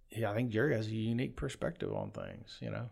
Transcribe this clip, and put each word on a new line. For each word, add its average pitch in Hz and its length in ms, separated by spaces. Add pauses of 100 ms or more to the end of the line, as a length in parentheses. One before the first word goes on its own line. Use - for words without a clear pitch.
yeah, 110 220
I - 20
think 120 180
Jerry 123 220
has 110 140
a 110 40
unique 113 440
perspective - 580
on 50 180
things, - 500
you 120 80
know, 113 220